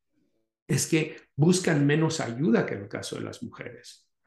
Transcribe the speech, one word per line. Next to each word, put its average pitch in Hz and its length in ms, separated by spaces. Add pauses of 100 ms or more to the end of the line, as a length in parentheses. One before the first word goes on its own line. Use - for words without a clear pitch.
(680)
es 143 200
que 156 300 (180)
buscan 160 500
menos 156 340
ayuda 135 460
que - 80
en 101 80
el 107 80
caso - 280
de - 40
las 104 220
mujeres. - 680 (160)